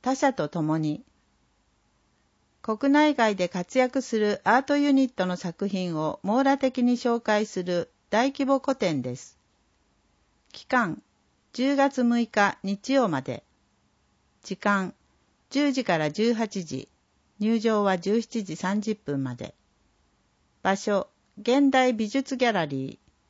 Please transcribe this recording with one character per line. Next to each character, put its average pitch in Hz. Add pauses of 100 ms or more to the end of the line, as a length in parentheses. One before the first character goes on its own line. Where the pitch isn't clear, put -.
他 262
者 262
と 151
共 156
に。 151 (1600)
国 220
内 294
外 220
で 180
活 185
躍 254
す 226
る 208
ア 226
ー 269
ト 285
ユ 285
ニ 269
ッ -
ト 185
の 180
作 190
品 185
を 156
網 226
羅 269
的 262
に 240
紹 233
介 214
す 185
る 175 (180)
大 254
規 269
模 269
個 269
展 160
で 123
す。 - (1120)
期 -
間、 214 (500)
十 277
月 277
六 233
日 202
日 202
曜 247
ま 143
で。 127 (960)
時 196
間、 196 (560)
十 285
時 254
か 170
ら 151
十 226
八 208
時。 135 (500)
入 220
場 214
は 190
十 208
七 220
時 160
三 202
十 214
分 143
ま 127
で。 123 (1080)
場 190
所、 202 (300)
現 269
代 254
美 214
術 269
ギ 247
ャ 226
ラ 175
リ 135
ー、 - (300)